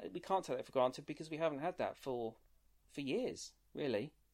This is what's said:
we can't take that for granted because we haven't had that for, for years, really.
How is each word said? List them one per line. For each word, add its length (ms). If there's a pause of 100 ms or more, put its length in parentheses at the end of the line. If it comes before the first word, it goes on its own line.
(120)
we 80
can't 240
take 120
that 100
for 60
granted 340
because 240
we 80
haven't 220
had 180
that 180
for, 380 (580)
for 80
years, 520 (220)
really. 380 (220)